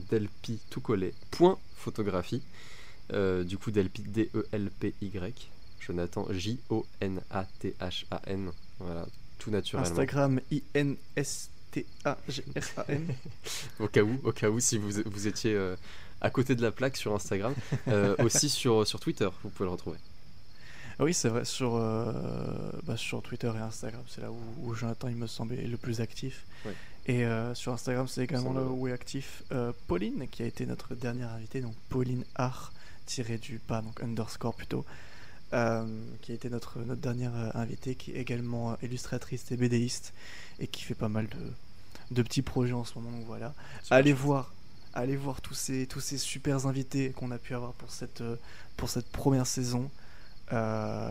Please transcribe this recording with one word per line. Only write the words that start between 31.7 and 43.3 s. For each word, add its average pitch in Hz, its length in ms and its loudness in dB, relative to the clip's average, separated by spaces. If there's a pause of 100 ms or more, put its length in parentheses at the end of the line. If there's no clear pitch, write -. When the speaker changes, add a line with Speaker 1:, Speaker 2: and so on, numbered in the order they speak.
Speaker 2:
Pauline 127 360 2 (120)
Art, 127 360 0 (340)
tiré 117 320 -2
du 110 300 -4
bas, 113 140 0
donc 110 200 -6
underscore 117 520 -2
plutôt, - 300 -2 (680)
euh, 117 320 4 (380)
qui - 100 -6
a - 40 -4
été 120 120 -4
notre, 120 320 -4
notre 120 200 -4
dernière, 123 340 0
euh, 117 200 0
invitée, 123 420 -2
qui - 160 -6
est 143 80 -4
également, 120 520 -2
euh, 120 100 -2
illustratrice 127 680 -4
et 123 60 0
B 123 80 4
D 120 160 6
iste - 340 -2 (460)
et - 80 -2
qui - 140 -6
fait - 120 -4
pas 117 140 0
mal 107 200 2
de, - 840 -6
de 120 80 6
petits 123 200 2
projets 123 300 2
en 120 120 0
ce - 140 -4
moment, 117 120 -6
donc 117 160 -4
voilà. 110 260 -6 (300)